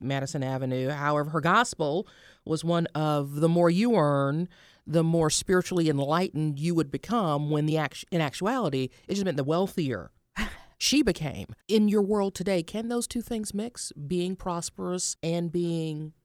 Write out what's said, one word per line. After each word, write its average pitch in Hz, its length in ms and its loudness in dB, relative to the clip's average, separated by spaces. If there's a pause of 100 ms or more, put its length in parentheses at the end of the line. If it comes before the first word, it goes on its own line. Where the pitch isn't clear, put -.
Madison 135 400 -4
Avenue. 131 480 -2
However, 147 400 0
her 160 100 -2
gospel 175 680 0 (380)
was 156 200 -2
one 170 240 2
of 147 480 -2
the 160 120 4
more 170 220 6
you 220 260 4
earn, 147 500 2 (400)
the 160 160 2
more 165 280 4
spiritually 180 580 2
enlightened 151 680 0
you 170 160 0
would 151 160 2
become, 147 600 -2
when 151 160 2
the 156 120 2
act-, - 320 -4
in 175 100 0
actuality, 156 680 0 (180)
it - 60 -4
just 202 100 0
meant 156 140 -2
the 143 60 2
wealthier 147 680 -2 (260)
<laughs> - 420 -8
she 294 240 4
became. 156 440 -2 (200)
In 214 220 4
your 208 140 4
world 196 320 0
today, 180 280 0
can 220 260 -6
those 240 180 -2
two 233 160 -6
things 214 320 -6
mix, 226 380 -8
being 175 440 -4
prosperous 180 840 -6
and 170 280 -2
being 160 600 -4 (120)